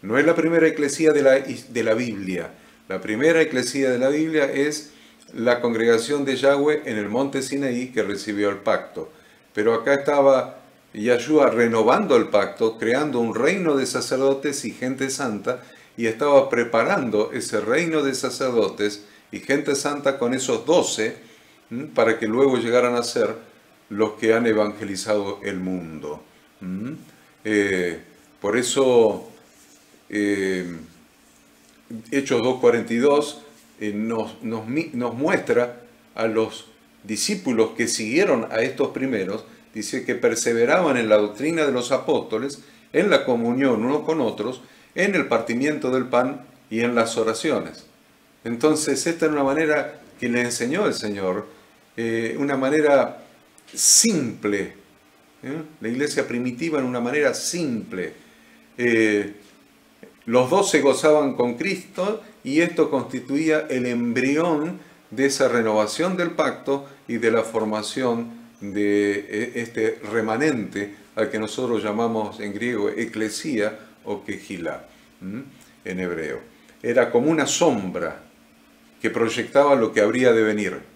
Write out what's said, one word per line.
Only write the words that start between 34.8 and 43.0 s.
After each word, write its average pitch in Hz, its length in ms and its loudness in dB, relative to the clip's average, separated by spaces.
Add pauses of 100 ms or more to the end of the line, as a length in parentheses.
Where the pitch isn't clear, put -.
nos 120 220 -4
muestra 123 680 0 (340)
a 113 120 -4
los 110 400 -2 (360)
discípulos 120 760 -2
que 117 100 0
siguieron 123 600 0
a 113 100 -2
estos 131 280 -2
primeros, 110 580 -4 (280)
dice 110 300 -8
que 123 100 -2
perseveraban 123 840 2
en 113 100 0
la 107 80 8
doctrina 139 480 0
de 139 80 2
los 123 200 -2
apóstoles, 131 720 -2 (300)
en 180 160 2